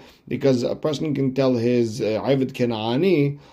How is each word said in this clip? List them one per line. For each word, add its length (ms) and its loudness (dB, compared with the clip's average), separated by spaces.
Because 360 0
a 120 -2
person 380 -4
can 200 0
tell 220 2
his, 440 0
uh, 240 0
avid 300 0
kenani, 840 0